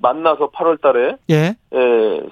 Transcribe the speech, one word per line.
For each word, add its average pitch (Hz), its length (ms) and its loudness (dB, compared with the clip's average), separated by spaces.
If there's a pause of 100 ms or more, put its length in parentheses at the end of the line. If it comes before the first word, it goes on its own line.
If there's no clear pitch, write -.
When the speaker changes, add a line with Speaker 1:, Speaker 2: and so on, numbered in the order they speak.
Speaker 1:
만나서 147 480 0
팔월 165 260 -2
달에, 131 400 0 (140)
Speaker 2:
예. 165 260 0 (180)
Speaker 1:
예, 113 580 0